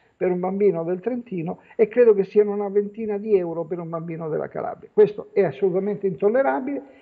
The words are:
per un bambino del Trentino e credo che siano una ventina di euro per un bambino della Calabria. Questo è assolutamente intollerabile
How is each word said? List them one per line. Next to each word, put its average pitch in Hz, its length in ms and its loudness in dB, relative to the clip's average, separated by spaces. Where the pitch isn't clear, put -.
per 180 120 0
un 180 100 -2
bambino 185 420 0
del 180 160 -4
Trentino 185 600 -6
e 214 100 4
credo 226 260 6
che 196 120 2
siano 208 260 2
una 202 160 -2
ventina 208 500 -2
di 208 200 2
euro 170 260 -4
per 175 160 -8
un 165 80 -10
bambino 165 400 -8
della 151 220 -4
Calabria. - 420 -10
Questo - 400 4
è 202 120 2
assolutamente 190 640 -2
intollerabile 262 760 0